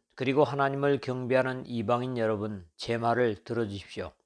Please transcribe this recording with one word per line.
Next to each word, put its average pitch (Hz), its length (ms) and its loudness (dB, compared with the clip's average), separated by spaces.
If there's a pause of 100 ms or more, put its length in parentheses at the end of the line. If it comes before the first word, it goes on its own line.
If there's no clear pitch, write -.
(140)
그리고 135 300 2
하나님을 139 560 2
경배하는 127 680 0
이방인 120 500 0
여러분, 107 500 -2 (100)
제 117 200 -2
말을 117 480 2
들어주십시오. 101 680 -6 (140)